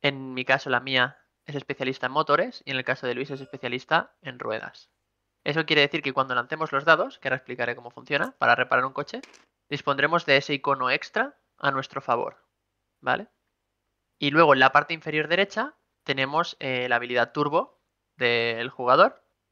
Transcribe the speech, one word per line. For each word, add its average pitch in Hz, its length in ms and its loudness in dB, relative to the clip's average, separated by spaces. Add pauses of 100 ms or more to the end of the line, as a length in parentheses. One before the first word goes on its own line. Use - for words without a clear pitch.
En 135 300 -4
mi 127 140 -6
caso, 139 240 0
la 123 100 2
mía 131 380 0 (260)
es 147 120 -14
especialista 135 500 -6
en 131 60 -4
motores 151 520 0
y 139 60 -12
en 131 80 -4
el 127 60 -4
caso 127 220 -4
de 123 80 -2
Luis 135 160 -8
es 139 120 -10
especialista 131 800 -4
en 127 160 -14
ruedas. - 500 -8 (560)
Eso 151 220 -2
quiere 151 160 4
decir 147 200 0
que 139 120 -4
cuando 131 200 0
lancemos 156 380 -4
los 139 120 -2
dados, 165 340 4
que - 100 -6
ahora 131 80 -2
explicaré 120 400 -6
cómo 120 140 -16
funciona, 143 480 -4
para 120 160 4
reparar 123 320 0
un 135 80 -8
coche, 147 260 -8 (480)
dispondremos 147 560 0
de 139 140 4
ese 143 160 -2
icono 135 360 -2
extra 220 480 -4 (200)
a 143 120 -2
nuestro 135 300 -6
favor, - 460 -4 (560)
¿vale? 160 260 -2 (920)
Y 143 120 -2
luego 151 240 8
en 131 60 2
la 131 120 6
parte 147 220 2
inferior 156 340 -6
derecha 202 460 -2 (300)
tenemos, 139 560 -2
eh, 127 280 -4
la 120 80 2
habilidad 123 360 0
turbo 151 500 -2 (340)
del 117 540 0
jugador, 139 520 4 (300)